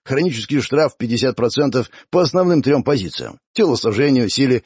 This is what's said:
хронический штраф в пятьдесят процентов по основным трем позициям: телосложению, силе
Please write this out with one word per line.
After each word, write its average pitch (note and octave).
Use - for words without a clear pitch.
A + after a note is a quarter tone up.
хронический C#3
штраф D3
в -
пятьдесят A#2
процентов A#2+
по F3
основным F3
трем C3
позициям: F2+
телосложению, B2+
силе B2+